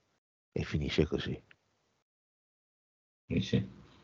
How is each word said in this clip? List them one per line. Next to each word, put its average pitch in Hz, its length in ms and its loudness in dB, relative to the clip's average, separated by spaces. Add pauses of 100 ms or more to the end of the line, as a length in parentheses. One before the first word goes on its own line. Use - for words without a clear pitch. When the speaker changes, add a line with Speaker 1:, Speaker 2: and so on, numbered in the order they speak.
(520)
Speaker 1:
e 78 100 -2
finisce 76 440 2
così. - 360 -4 (1800)
Speaker 2:
Sì, 85 140 2
sì. - 260 0 (380)